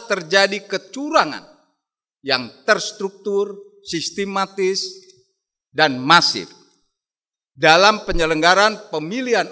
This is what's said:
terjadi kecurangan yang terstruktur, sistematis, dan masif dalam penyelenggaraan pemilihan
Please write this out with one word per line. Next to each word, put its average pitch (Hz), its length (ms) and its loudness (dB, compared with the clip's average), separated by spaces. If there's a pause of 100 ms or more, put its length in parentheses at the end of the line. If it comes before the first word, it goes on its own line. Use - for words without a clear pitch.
(100)
terjadi 196 560 0
kecurangan 208 800 -4 (800)
yang 127 240 -2 (160)
terstruktur, 202 880 -4 (320)
sistematis, 196 960 -4 (880)
dan 147 320 0
masif 131 480 2 (1040)
dalam 185 480 4
penyelenggaraan 170 880 2
pemilihan 190 600 -4